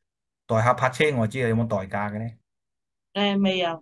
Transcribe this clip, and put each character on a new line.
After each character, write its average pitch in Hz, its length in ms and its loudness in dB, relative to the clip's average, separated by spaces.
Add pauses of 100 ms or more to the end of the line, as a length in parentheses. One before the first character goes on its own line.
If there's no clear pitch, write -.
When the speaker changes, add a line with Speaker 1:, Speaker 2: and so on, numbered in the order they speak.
(460)
Speaker 1:
代 110 160 2
客 123 120 4
泊 127 160 0
車 147 260 2
我 113 100 2
知 127 160 -6
啊， 117 60 0
有 110 80 2
冇 113 100 2
代 110 120 -2
駕 101 340 -4
嘅 104 80 -8
呢？ 113 100 -8 (840)
Speaker 2:
誒， 202 280 0
未 190 160 2
有。 175 100 0 (140)